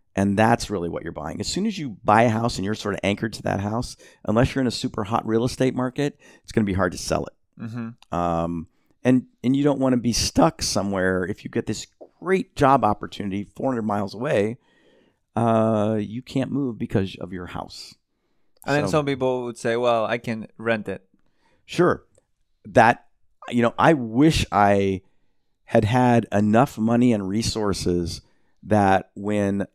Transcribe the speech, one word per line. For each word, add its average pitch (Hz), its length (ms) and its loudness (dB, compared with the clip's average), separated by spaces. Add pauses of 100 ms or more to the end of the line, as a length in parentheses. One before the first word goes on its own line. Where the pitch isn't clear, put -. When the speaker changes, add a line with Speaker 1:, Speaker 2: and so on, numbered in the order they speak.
(160)
Speaker 1:
and 98 240 0
that's 113 300 2
really 87 180 -4
what - 160 -8
you're 85 80 -10
buying. 80 300 -10
As 98 60 -8
soon 190 180 -4
as 202 120 -4
you 135 280 -8
buy 107 180 6
a 123 60 6
house 113 280 -2
and 92 60 -4
you're 104 120 -4
sort 101 180 -4
of - 100 -8
anchored 101 300 -2
to - 80 -14
that 98 180 -2
house, 107 380 -6 (260)
unless 113 320 2
you're 135 60 0
in 127 60 2
a 110 40 -2
super - 320 -6
hot 110 240 -4
real 113 160 2
estate 131 320 -2
market, 127 420 -4 (260)
it's - 100 -14
gonna 113 100 2
be 98 80 0
hard 90 220 0
to - 40 -12
sell 78 280 -4
it. - 80 -16 (280)
Speaker 2:
Mm-hmm. 117 560 -12
Speaker 1:
Um, 85 500 -2 (360)
and, 127 220 2 (180)
and 123 100 2
you 139 120 2
don't 139 140 0
wanna 131 180 2
be 113 160 -2
stuck - 480 -2
somewhere 92 640 0
if 101 180 -8
you - 60 -12
get 117 160 -4
this - 220 -8 (340)
great 185 340 -2
job 135 300 4
opportunity 101 580 -4
four - 280 -6
hundred 117 100 -4
miles 104 320 -2
away, 113 460 -2 (760)
uh, 110 640 2
you 104 220 -8
can't 127 300 -4
move 131 260 -4
because 98 440 -2
of 92 100 -10
your 90 140 -10
house. - 500 -14 (720)
Speaker 2:
And 135 100 0
then 147 120 0
Speaker 1:
So 92 40 -4
Speaker 2:
some 151 140 2
people 127 400 -2
would 120 120 -10
say, 117 200 -2
"Well, 120 280 2
I 113 120 -2
can 113 300 -6 (100)
rent 113 320 -2
it." - 180 -10 (580)
Speaker 1:
Sure. - 380 2 (640)
That, 113 400 4 (440)
you 117 120 0
know, 117 180 2
I 143 140 6
wish 127 580 2
I 101 500 4 (640)
had 113 220 2
had 120 460 4
enough 107 460 2
money 117 360 2
and 98 160 -2
resources 95 920 -2 (420)
that 98 520 2
when, 101 600 -2